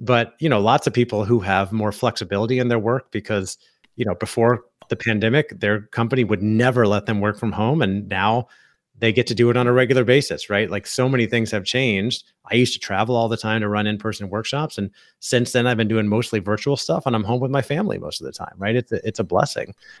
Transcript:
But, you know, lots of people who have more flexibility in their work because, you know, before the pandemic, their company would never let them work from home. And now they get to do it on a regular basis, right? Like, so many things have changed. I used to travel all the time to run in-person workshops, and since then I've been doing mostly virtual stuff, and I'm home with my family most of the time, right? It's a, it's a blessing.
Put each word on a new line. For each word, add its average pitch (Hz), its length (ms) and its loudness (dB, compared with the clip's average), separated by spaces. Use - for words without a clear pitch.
But, 117 360 2
you 160 100 -2
know, 117 120 4
lots 117 260 2
of 117 80 -2
people 110 320 0
who 117 140 2
have 95 320 0
more 107 200 -2
flexibility 110 640 -2
in 123 100 0
their 120 100 2
work 117 340 -4
because, 101 460 -4
you 113 100 -4
know, 95 80 -2
before 117 500 0
the 110 80 -2
pandemic, 113 640 0
their 104 280 0
company 117 360 0
would 98 180 0
never 117 440 4
let 101 180 2
them 107 160 -2
work 104 180 0
from 110 140 -4
home. 117 300 0
And 98 260 -2
now 104 400 0
they 113 120 2
get 123 140 2
to 120 80 -4
do 117 160 4
it 117 60 2
on 123 100 2
a 120 60 4
regular 127 320 2
basis, 123 440 2
right? 104 220 0
Like, 98 160 -6
so 127 220 0
many 123 180 2
things 113 240 0
have 101 140 -4
changed. 117 600 0
I - 40 0
used 120 200 4
to - 40 -10
travel 110 380 -2
all 117 120 2
the 113 80 -2
time 110 260 -2
to 104 60 -2
run 104 180 0
in-person 104 420 -4
workshops, 113 500 -4
and 98 120 -4
since 123 340 0
then 120 140 2
I've 123 100 2
been 110 120 0
doing 110 180 2
mostly 110 320 0
virtual 104 380 -2
stuff, - 300 -4
and 120 100 2
I'm 107 80 -2
home 123 160 -2
with 131 100 -2
my 135 120 0
family 160 360 -2
most - 220 -10
of - 60 -12
the 67 60 -10
time, - 240 -12
right? 101 200 -2
It's 123 160 -2
a, 104 140 -4
it's 107 120 -6
a 110 60 -2
blessing. - 500 -2